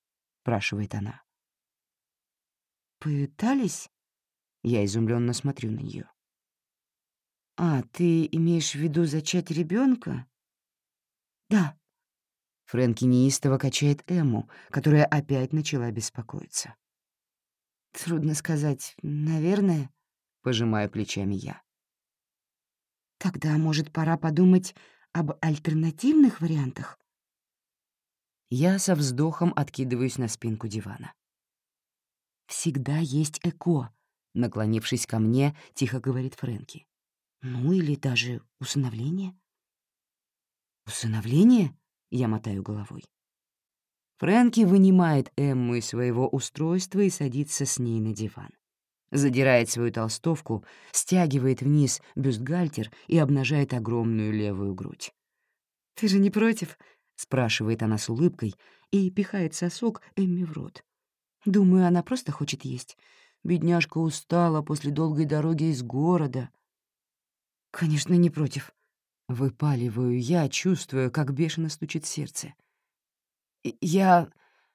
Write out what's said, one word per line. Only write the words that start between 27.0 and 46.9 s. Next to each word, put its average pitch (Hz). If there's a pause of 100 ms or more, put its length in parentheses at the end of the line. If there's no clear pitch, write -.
Я 170
со 190
вздохом 147
откидываюсь 127
на 120
спинку 110
дивана. 101 (1300)
"Всегда 143
есть 151
эко", 165 (400)
наклонившись 110
ко 117
мне, 127 (180)
тихо 127
говорит 127
Фрэнки. - (540)
"Ну 127
или 156
даже 120 (180)
усыновление". 143 (1500)
"Усыновление?" — 131 (340)
я 123
мотаю 107
головой. 104 (1120)
Фрэнки 226
вынимает 185
Эмму 127
из 117
своего 123
устройства 170